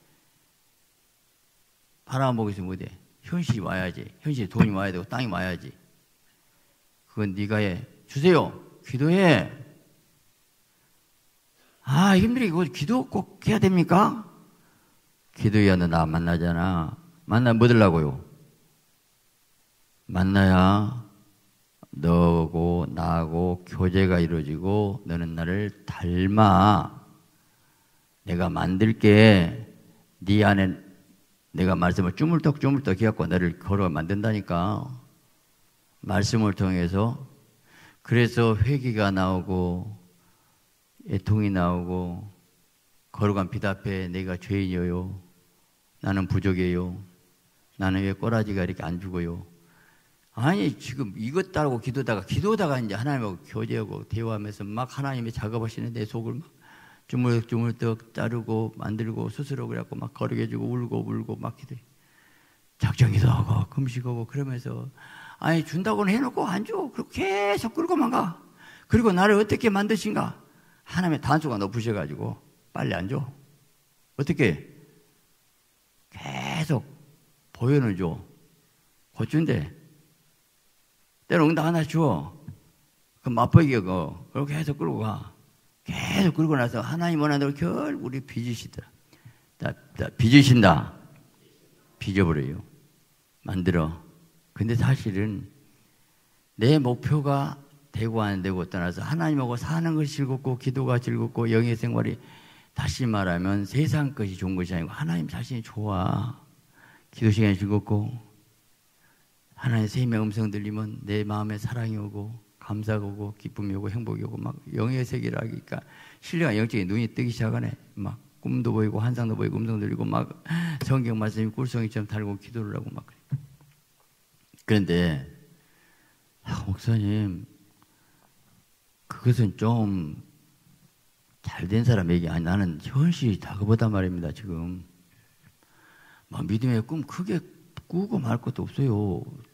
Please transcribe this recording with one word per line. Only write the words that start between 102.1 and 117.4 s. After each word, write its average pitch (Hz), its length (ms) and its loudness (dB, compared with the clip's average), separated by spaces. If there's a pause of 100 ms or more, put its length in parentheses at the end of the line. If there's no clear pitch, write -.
다시 - 320 -4
말하면 98 580 0
세상 143 500 0
것이 98 220 -6
좋은 92 200 -4
것이 90 180 -4
아니고 82 160 -4
하나님 82 380 -4
자신이 117 340 -8
좋아. 104 800 -4 (680)
기도 110 200 2
시간이 101 280 4
즐겁고 104 520 -2 (1400)
하나님의 113 340 0
생명의 113 380 0
음성 107 240 -2
들리면 107 520 -8
내 104 200 -2
마음에 104 360 -4
사랑이 113 380 -6
오고 104 460 -10 (160)
감사가 107 460 -4
오고 101 340 -8
기쁨이 101 360 -8
오고 98 160 -6
행복이 107 340 -6
오고 110 140 -10
막 113 180 -8 (180)
영의 123 300 -2
세계를 113 360 -4
하니까 113 400 -8 (400)
신령한 165 360 0
영적인 110 320 0
눈이 113 260 -2
뜨기 123 160 -2
시작하네. 113 400 -2 (240)